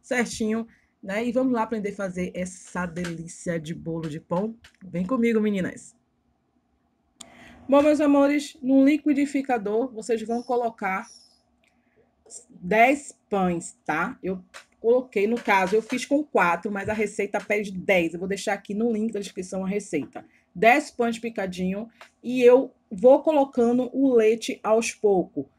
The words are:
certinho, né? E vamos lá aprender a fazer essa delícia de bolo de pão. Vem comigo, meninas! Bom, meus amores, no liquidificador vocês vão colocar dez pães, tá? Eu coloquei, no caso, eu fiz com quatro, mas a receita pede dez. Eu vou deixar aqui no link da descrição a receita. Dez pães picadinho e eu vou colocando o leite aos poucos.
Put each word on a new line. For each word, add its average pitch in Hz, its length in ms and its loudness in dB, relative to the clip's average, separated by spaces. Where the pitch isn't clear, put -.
certinho, 226 640 -4
né? 202 240 -6
E 247 60 -2
vamos 254 220 0
lá 226 100 0
aprender 214 300 -6
a - 20 -14
fazer 180 400 -6
essa 180 500 -8
delícia 170 720 -8
de 160 160 -8
bolo 160 360 -8
de 147 100 -10
pão. 208 360 -4
Vem 175 200 -6
comigo, 233 340 2
meninas! 208 560 -4
Bom, 277 140 6
meus 302 200 4
amores, 285 600 2
no 269 240 4
liquidificador 269 1040 0
vocês 220 300 -6
vão 233 220 -6
colocar 226 640 -4
dez 233 680 2
pães, 180 560 -2
tá? 175 360 -4
Eu 185 220 -8
coloquei, 240 460 0
no 233 140 -2
caso, 190 340 2
eu 220 60 2
fiz 247 240 -6
com 294 180 0
quatro, 175 460 0
mas 196 200 -6
a 214 40 -2
receita 208 460 -4
pede 208 320 -4
dez. 175 420 0
Eu 175 60 -10
vou 190 80 -6
deixar 196 260 -4
aqui 202 220 -8
no 226 160 0
link 214 220 -2
da 202 60 -6
descrição 190 460 -8
a - 20 -4
receita. 185 580 -6
Dez 240 380 4
pães 233 260 -2
picadinho 196 680 -6
e 254 220 -2
eu 247 320 6
vou 247 320 6
colocando 254 680 2
o 269 200 2
leite 220 480 2
aos 220 300 2
poucos. 180 540 0